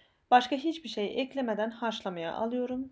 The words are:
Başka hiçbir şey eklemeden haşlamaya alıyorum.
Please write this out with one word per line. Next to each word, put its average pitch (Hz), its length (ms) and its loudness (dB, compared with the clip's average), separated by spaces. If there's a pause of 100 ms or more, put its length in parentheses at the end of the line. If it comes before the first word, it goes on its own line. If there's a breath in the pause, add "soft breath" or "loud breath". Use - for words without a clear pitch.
(300 soft breath)
Başka 247 260 6
hiçbir 302 320 -2
şey 208 320 -2
eklemeden 233 500 0
haşlamaya 202 640 -4
alıyorum. 247 580 -2